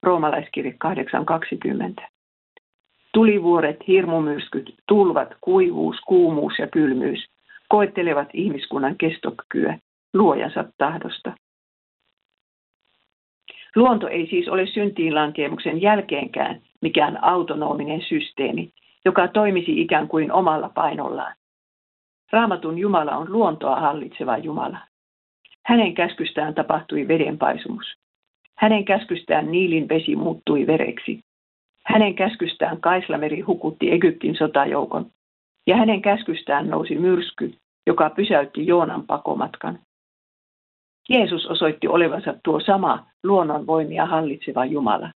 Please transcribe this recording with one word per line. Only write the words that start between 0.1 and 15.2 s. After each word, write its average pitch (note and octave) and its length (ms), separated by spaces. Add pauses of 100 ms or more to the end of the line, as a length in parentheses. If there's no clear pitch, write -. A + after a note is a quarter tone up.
kahdeksan C#3 460
kaksikymmentä. - 840 (1040)
Tulivuoret, F3 760
hirmumyrskyt, D#3+ 880 (120)
tulvat, F3+ 420 (120)
kuivuus, F3 560 (100)
kuumuus D#3+ 520
ja D3 80
kylmyys C3+ 580 (440)
koettelevat F3 640
ihmiskunnan C#3 640
kestokykyä - 840 (340)
luojansa F#3 520 (120)
tahdosta. - 560 (2500)
Luonto A3+ 320
ei E3+ 200
siis F3 200
ole F#3+ 200
syntiin F#3 480
lankeemuksen D3+ 680